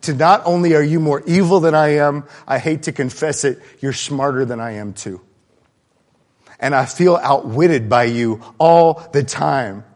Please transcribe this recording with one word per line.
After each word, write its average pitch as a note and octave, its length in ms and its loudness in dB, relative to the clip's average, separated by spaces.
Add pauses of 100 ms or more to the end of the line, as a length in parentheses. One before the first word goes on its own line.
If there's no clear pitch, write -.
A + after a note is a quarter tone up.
to D#3 100 -4
not E3 320 4
only F3 280 2
are D3+ 80 4
you D#3 180 0
more D3 280 0
evil F3+ 320 4
than D#3+ 160 2
I D3+ 220 2
am, D3 260 0 (240)
I C3 120 -2
hate D#3 240 -4
to - 80 -6
confess C#3+ 520 -4
it, C3 180 -2 (200)
you're C3+ 120 -4
smarter C3+ 520 -4
than A#2+ 140 -8
I A2+ 120 -8
am G#2 220 -10
too. F#2+ 280 -14 (1400)
And C3+ 140 -2
I C3 120 2
feel F3 320 2
outwitted C#3 720 0
by A#2+ 180 2
you A#2 360 -2 (160)
all E3 560 4
the C#3+ 100 2
time. C3 600 -4 (120)